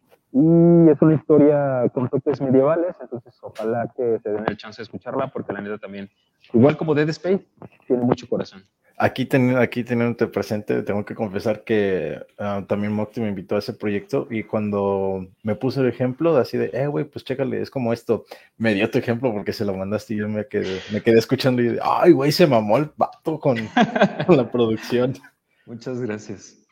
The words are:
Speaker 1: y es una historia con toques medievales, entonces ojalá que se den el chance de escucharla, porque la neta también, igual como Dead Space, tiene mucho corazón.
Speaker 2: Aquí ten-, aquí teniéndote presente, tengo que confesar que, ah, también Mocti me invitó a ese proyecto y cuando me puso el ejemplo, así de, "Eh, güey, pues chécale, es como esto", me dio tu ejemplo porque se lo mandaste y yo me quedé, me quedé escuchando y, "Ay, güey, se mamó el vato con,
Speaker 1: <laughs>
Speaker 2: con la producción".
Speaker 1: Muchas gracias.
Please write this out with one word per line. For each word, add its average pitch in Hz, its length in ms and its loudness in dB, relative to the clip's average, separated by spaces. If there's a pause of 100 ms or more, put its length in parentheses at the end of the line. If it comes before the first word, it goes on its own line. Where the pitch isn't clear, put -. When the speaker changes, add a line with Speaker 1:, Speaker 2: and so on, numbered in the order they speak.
(320)
Speaker 1:
y 170 580 6
es 147 100 2
una 160 140 6
historia 143 800 2
con 127 140 -2
toques 139 320 -4
medievales, 143 600 2
entonces 120 420 -14
ojalá 110 540 -6
que 117 260 -2
se 107 80 -8
den 104 160 -4
el 107 100 -6
chance 110 240 -18
de 113 40 -10
escucharla, 123 480 -8
porque 123 200 -10
la 101 80 -8
neta 104 180 -10
también, 101 320 -14 (420)
igual 135 240 4
como 160 180 -2
Dead 151 160 0
Space, 180 360 -4 (400)
tiene 123 160 0
mucho 127 260 -2
corazón. 95 340 -6 (380)
Speaker 2:
Aquí - 260 -2
ten-, 127 300 2
aquí 120 280 0
teniéndote 117 420 0
presente, 107 560 -4
tengo 101 220 -4
que - 100 -12
confesar 104 480 -4
que, 95 560 0 (180)
ah, 101 320 -6
también 104 240 -2
Mocti 107 280 -6
me 110 80 -2
invitó 95 260 -6
a 104 60 2
ese 117 120 -10
proyecto 107 560 -4
y 110 140 -6
cuando 98 840 -2 (200)
me 107 100 -2
puso 131 280 -4
el 127 60 2
ejemplo, 131 480 -2
así 123 220 0
de, 120 160 -2
"Eh, 135 140 -2
güey, 147 160 -4
pues - 200 -16
chécale, 123 380 -4
es 104 80 -10
como 120 220 -2
esto", 117 320 -4 (320)
me 110 180 0
dio 107 160 0
tu 135 80 0
ejemplo 120 340 -2
porque 101 200 -6
se 107 120 -4
lo 101 100 -4
mandaste 98 400 -6
y 107 40 -4
yo 107 100 -4
me 107 200 -4
quedé, 95 340 -4 (100)
me 104 80 -2
quedé 113 200 6
escuchando 123 420 0
y, 117 180 0
"Ay, 135 320 4
güey, 143 200 4
se 175 160 4
mamó 110 280 4
el 147 200 0
vato - 420 -4
con, 131 180 0
Speaker 1:
<laughs> 196 720 0
Speaker 2:
con 175 100 6
la 123 140 0
producción". 120 640 0 (500)
Speaker 1:
Muchas 123 360 -10
gracias. 107 560 -10 (160)